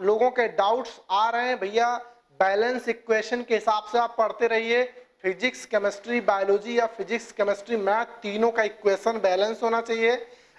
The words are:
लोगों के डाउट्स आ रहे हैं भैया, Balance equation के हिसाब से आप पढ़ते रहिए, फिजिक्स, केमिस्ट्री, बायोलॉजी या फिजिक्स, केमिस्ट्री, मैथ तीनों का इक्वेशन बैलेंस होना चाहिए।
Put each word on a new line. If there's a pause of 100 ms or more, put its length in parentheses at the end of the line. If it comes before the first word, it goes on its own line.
लोगों
के
डाउट्स (120)
आ
रहे
हैं
भैया, (440)
Balance
equation
के
हिसाब
से
आप
पढ़ते
रहिए, (380)
फिजिक्स,
केमिस्ट्री,
बायोलॉजी
या
फिजिक्स,
केमिस्ट्री,
मैथ
तीनों
का
इक्वेशन
बैलेंस
होना
चाहिए। (340)